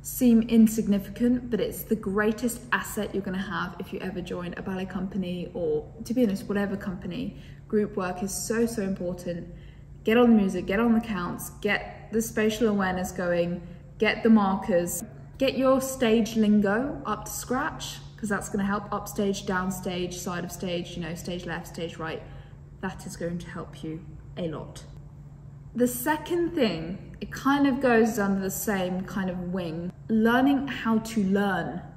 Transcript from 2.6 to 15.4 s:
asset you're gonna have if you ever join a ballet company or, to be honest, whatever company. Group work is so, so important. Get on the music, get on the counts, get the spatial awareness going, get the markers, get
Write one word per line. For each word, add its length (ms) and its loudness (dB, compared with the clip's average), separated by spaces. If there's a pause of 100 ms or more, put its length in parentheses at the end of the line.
asset 440 -2
you're 80 -2
gonna 160 -4
have 400 -4
if 160 -10
you 60 -8
ever 200 -6
join 380 -8
a 40 -10
ballet 220 -4
company 720 -4
or, 320 0 (180)
to 80 -6
be 100 4
honest, 280 2
whatever 260 0
company. 640 -8 (280)
Group 300 0
work 260 -4
is 100 -4
so, 320 0
so 180 -2
important. 680 -4 (560)
Get 120 4
on 140 8
the 60 10
music, 300 2
get 120 0
on 160 4
the 60 6
counts, 500 -6 (100)
get 520 -4
the 100 2
spatial 460 2
awareness 420 0
going, 500 0 (380)
get 240 2
the 80 6
markers, 720 6 (360)
get 200 2